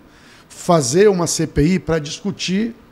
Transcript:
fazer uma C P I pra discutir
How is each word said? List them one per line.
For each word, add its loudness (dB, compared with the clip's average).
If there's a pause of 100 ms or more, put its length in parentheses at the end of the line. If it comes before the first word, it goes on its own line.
(480)
fazer 2
uma 0
C -2
P 0
I 2
pra -2
discutir -6 (180)